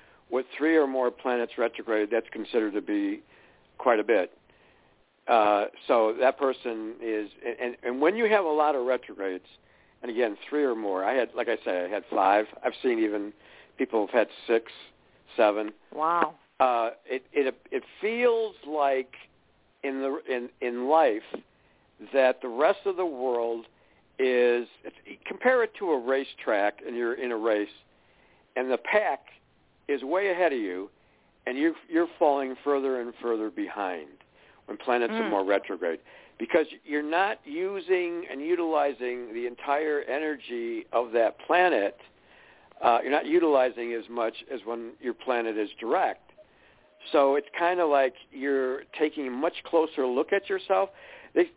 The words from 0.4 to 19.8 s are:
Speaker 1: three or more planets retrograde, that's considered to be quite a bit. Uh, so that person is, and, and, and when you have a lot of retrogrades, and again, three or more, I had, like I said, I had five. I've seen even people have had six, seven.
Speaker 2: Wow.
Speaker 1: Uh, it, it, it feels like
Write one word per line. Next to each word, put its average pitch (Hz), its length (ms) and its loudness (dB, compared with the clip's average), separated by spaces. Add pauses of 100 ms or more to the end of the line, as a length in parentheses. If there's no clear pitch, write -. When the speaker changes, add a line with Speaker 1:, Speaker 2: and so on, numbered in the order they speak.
Speaker 1:
three 160 180 4
or 151 120 6
more 131 240 0
planets 123 480 -2
retrograde, 110 500 0
that's 113 200 0
considered 110 440 -2
to 101 80 -2
be 101 400 -2 (560)
quite 117 220 2
a 104 40 0
bit. 104 320 2 (920)
Uh, 104 380 4 (220)
so 113 320 4
that 131 180 4
person 117 640 -4
is, 107 300 -4 (160)
and, 117 140 -6
and, 123 240 -6
and 127 180 -4
when 175 140 4
you 233 100 0
have 208 180 4
a 165 60 -2
lot 151 260 2
of 123 100 -2
retrogrades, 98 600 -4 (560)
and 120 80 -10
again, 110 260 0 (140)
three 147 160 0
or 123 100 0
more, 98 300 -4
I 113 80 0
had, 120 220 0
like 117 120 -4
I 113 160 0
said, 90 220 -2
I - 20 -4
had 98 220 -6
five. 101 360 4 (200)
I've 120 160 -2
seen 120 180 0
even 104 320 -2 (460)
people 113 300 -2
have - 60 -6
had 117 140 4 (200)
six, 113 240 2 (680)
seven. 107 340 2 (220)
Speaker 2:
Wow. 156 400 0 (260)
Speaker 1:
Uh, 120 320 2 (140)
it, 131 260 -6
it, 135 240 0 (160)
it 135 120 -6 (180)
feels 226 540 0 (120)
like 139 460 0 (680)